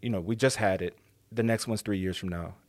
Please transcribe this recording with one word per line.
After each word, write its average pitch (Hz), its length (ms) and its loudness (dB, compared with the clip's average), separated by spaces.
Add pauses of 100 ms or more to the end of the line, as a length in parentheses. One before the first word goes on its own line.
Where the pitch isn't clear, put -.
you 120 80 -4
know, 104 140 0
we 110 140 -2
just 131 200 2
had 95 240 2
it. 87 160 -4 (340)
The 113 120 0
next 113 260 2
one's 110 140 -2
three 101 160 0
years 92 180 0
from 92 140 -6
now, 85 240 -6 (140)